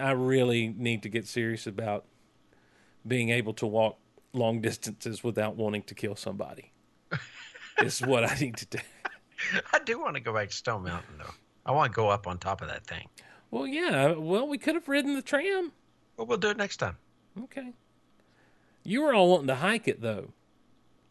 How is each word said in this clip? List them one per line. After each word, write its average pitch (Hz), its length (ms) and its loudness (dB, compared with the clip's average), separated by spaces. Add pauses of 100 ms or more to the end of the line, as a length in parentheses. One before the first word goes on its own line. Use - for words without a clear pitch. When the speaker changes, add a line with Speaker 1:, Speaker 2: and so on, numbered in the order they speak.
Speaker 1:
I 135 100 2
really 127 560 4
need 113 360 -2
to 110 60 -6
get 104 180 -2
serious 113 400 -2
about 104 380 -4 (1000)
being 117 220 2
able 117 240 2
to 117 140 -2
walk 110 320 2 (340)
long 113 280 2
distances 110 600 -4
without 107 320 0
wanting 104 280 -2
to - 120 -14
kill 101 200 -4
somebody. 98 560 -10 (540)
Speaker 2:
<laughs> - 560 -12
Speaker 1:
Is - 200 0
what 123 280 4
I - 100 -2
need 123 180 -2
to - 80 -10
do. - 140 -6 (920)
Speaker 2:
I 302 80 4
do 240 220 -4
wanna 165 180 -4
go 117 140 -4
back 104 160 0
to - 60 -8
Stone 107 280 -4
Mountain, 87 360 -8
though. - 120 -14 (360)
I 123 40 2
wanna 139 220 4
go 110 160 4
up 101 160 2
on 90 140 -4
top 95 240 -4
of 80 40 -10
that - 180 -10
thing. - 220 -10 (440)
Speaker 1:
Well, 262 160 -4
yeah. 233 460 2
Well, 175 340 0
we 285 100 -4
could 311 160 0
have 330 140 -4
ridden 277 260 2
the 269 80 -4
tram. 359 500 0 (460)
Speaker 2:
Well, 226 80 -6
we'll 233 140 0
do 208 100 2
it 208 80 -2
next 202 200 -4
time. 95 200 -2 (460)
Speaker 1:
Okay. 254 300 -12 (1120)
You 247 200 0
were 294 100 4
all 185 160 8
wanting 156 180 6
to 131 80 2
hike 202 320 0
it, 117 140 0
though. 110 280 -4 (800)